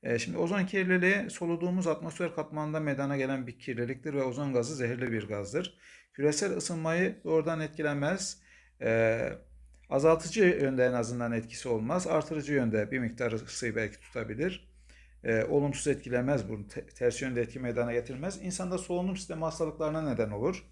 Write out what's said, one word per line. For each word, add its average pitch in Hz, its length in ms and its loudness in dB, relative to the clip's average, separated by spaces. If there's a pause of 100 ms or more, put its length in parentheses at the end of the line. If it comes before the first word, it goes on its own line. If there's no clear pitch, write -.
E, 120 160 0
şimdi - 200 -4
ozon 180 280 2
kirliliği 185 640 2
soluduğumuz 180 560 0
atmosfer 165 480 -2
katmanında 151 460 -4
meydana 139 360 0
gelen 131 300 -2
bir 117 120 -14
kirliliktir 127 560 -4
ve 139 80 2
ozon 131 300 -2
gazı 127 240 0
zehirli 123 360 0
bir 104 160 -2
gazdır. 104 500 -4 (340)
Küresel 151 440 2
ısınmayı 170 680 0
doğrudan 160 360 2
etkilemez. 151 840 -2 (380)
E, 113 400 4 (720)
azaltıcı 160 540 4
yönde 135 400 4
en 123 80 4
azından 120 400 0
etkisi 117 360 -4
olmaz. 123 380 0
Artırıcı 151 460 0
yönde 110 380 2
bir 131 80 0
miktar 117 340 -2
ısıyı 110 440 -4
belki 107 240 -2
tutabilir. 123 680 -6 (560)
E, 113 200 2
olumsuz 143 420 0
etkilemez 127 640 0
bunu. 104 200 -8
Te-, - 180 -10
ters - 360 0
yönde 127 180 -2
etki 117 200 -4
meydana 120 320 0
getirmez. 131 500 -4
İnsanda 180 360 -4
solunum 180 380 -2
sistemi 165 280 -6
hastalıklarına 160 580 -2
neden 113 280 0
olur. 131 420 -2